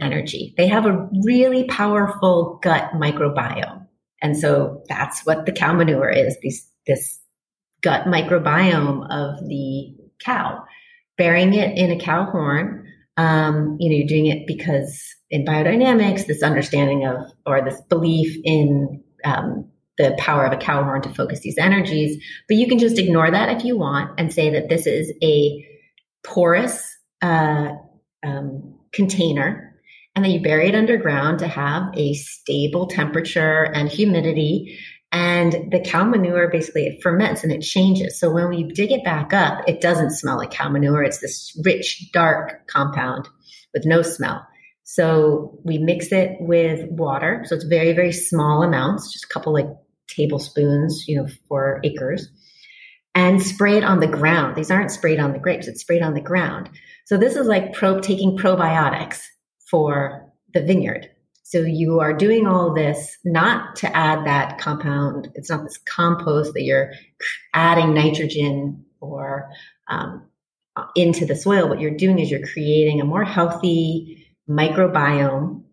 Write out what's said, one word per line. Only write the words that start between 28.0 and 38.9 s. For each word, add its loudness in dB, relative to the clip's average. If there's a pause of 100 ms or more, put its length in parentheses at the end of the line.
um, -8 (140)
container, 0 (400)
and 2
then 2
you 0
bury 4
it 2
underground 2
to -4
have -2 (120)
a 0
stable -4
temperature 0
and -2
humidity. 0 (320)
And 0
the 2
cow 0
manure, 2
basically, -2
it -10
ferments 0
and 0
it -4
changes. 2
So 2
when 0
we -2
dig -2